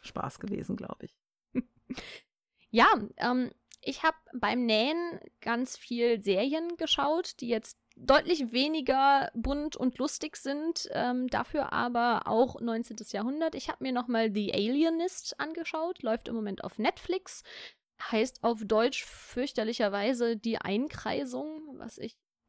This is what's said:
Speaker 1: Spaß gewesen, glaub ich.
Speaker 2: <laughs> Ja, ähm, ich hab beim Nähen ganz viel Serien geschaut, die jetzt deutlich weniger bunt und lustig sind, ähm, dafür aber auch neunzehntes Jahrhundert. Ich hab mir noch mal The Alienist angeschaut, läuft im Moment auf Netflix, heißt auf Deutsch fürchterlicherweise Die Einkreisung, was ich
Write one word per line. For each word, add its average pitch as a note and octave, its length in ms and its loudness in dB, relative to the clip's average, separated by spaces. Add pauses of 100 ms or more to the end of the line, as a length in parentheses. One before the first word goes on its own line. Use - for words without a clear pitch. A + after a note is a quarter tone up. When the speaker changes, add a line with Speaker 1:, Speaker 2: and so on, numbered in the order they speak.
Speaker 1:
Spaß - 380 -8
gewesen, - 360 -6
glaub - 260 -10
ich. - 140 -14 (380)
Speaker 2:
<laughs> B3+ 100 -2 (1080)
Ja, A3+ 160 8 (300)
ähm, B3 340 0 (300)
ich - 220 -6
hab D#4+ 100 2 (200)
beim A#3+ 320 0
Nähen C#4+ 540 2 (220)
ganz A#3+ 340 -2
viel A#3 460 0
Serien C#4 560 0
geschaut, D#4 640 0
die A#3+ 80 -6
jetzt A3+ 320 -2 (160)
deutlich C#4 560 4
weniger C#4 840 4
bunt C#4+ 420 -2
und B3 220 0
lustig D4+ 400 -2
sind, D4+ 540 -2
ähm, B3+ 360 0
dafür - 460 -2
aber A#3+ 540 2
auch A#3+ 340 2
neunzehntes A3+ 500 -4
Jahrhundert. C#4+ 440 -2
Ich - 140 -6
hab - 120 -8
mir C4 100 -2
noch B3 160 0
mal A3+ 240 2
The G#3 220 0
Alienist D#4+ 880 0
angeschaut, D#4+ 640 -4
läuft A#3 240 -2
im A#3 80 -4
Moment G#3 280 -6
auf - 140 -8
Netflix, - 640 -2 (680)
heißt A#3+ 320 0
auf A3+ 200 0
Deutsch A3 400 2
fürchterlicherweise A#3 1300 0
Die A3+ 220 -2
Einkreisung, C#4 1200 -4
was - 200 -14
ich - 180 -10 (340)